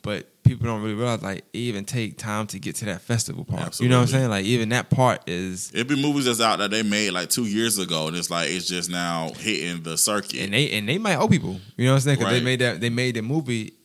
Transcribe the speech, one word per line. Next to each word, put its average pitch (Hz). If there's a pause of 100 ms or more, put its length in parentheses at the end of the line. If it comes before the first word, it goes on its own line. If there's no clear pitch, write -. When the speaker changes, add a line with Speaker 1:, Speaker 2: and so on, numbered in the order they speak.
Speaker 1:
But -
people 120
don't 110
really 107
realize, 117
like, 95
it -
even 110
take 110
time 107
to 104
get -
to 110
that 92
festival 117
part. 87
You 123
know 127
what -
I'm 123
Speaker 2:
Absolutely. 131
Speaker 1:
saying? 123
Like, 98
even 117
that 123
part -
is 92
Speaker 2:
It'd 120
be 139
movies 143
that's 120
out 107
that 101
they 110
made, 104
like, 87
two 123
years 107
ago, 85
and 85
it's 85
like, 85
it's 85
just 87
now 85
hitting 87
the 80
circuit. 101
Speaker 1:
And 98
they, 143
and 104
they 143
might 202
owe 185
people. 104 (160)
You 120
know 127
what 135
I'm 135
saying? 135
'Cause 113
they 120
Speaker 2:
Right. 120
Speaker 1:
made 127
that, 113
they 117
made 120
the 110
movie. 120 (100)